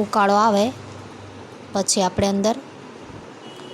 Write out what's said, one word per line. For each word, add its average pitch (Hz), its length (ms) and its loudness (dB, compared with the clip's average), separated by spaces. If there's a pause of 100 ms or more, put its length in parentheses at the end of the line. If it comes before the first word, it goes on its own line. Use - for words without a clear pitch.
ઉકાળો 202 400 4
આવે 214 240 6 (1040)
પછી 196 340 2
આપણે 196 280 2
અંદર 214 220 2 (1160)